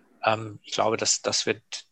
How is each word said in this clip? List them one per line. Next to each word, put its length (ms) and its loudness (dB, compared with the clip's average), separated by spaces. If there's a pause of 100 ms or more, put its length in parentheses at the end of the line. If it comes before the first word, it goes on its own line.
(240)
ähm, 400 0
ich 80 -14
glaube, 240 2
das, 260 0
das 240 0
wird, 160 -2 (300)